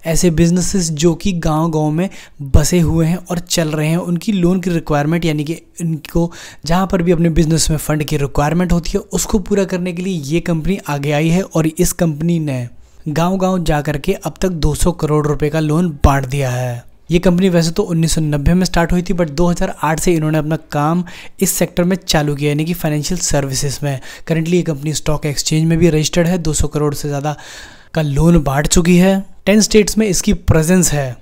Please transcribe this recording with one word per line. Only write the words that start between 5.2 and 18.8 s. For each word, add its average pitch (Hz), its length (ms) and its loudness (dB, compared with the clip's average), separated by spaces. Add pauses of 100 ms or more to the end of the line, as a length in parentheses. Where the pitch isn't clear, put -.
यानी 151 180 -2
कि 160 160 -8 (220)
इनको 170 500 -2 (340)
जहां 180 220 0
पर 180 140 0
भी 170 100 2
अपने 170 180 2
बिजनेस 160 400 2
में 156 80 0
फंड 151 260 -2
की 147 140 -4
रिक्वायरमेंट 156 540 0
होती 175 220 0
है, 196 60 0
उसको 190 400 -2
पूरा 196 240 0
करने 180 300 -4
के 175 80 -6
लिए 180 220 -4
ये 156 160 -2
कंपनी 170 480 -2
आगे 147 240 -4
आई 156 180 2
है। 180 140 2
और 190 240 0
इस 165 260 0
कंपनी 170 460 0
ने 131 280 -4 (400)
गांव-गांव 185 560 0
जा 151 180 0
करके 147 320 -4
अब 165 280 -6
तक 190 80 0
दो 151 260 0
सौ 175 180 0
करोड़ 151 340 0
रुपए 147 220 -2
का 160 100 -2
लोन 156 300 0 (160)
बांट 139 200 4
दिया 131 240 -2
है। 123 340 -4 (280)
ये 170 80 2
कंपनी 185 300 2
वैसे 170 220 2
तो 208 120 -2
उन्नीस 165 320 0
सौ 160 60 0
नब्बे 147 320 0
में 185 120 4
स्टार्ट 170 260 0